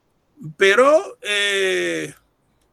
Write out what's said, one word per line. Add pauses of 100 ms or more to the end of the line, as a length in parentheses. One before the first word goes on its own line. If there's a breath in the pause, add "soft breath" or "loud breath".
(560)
pero,
eh, (600)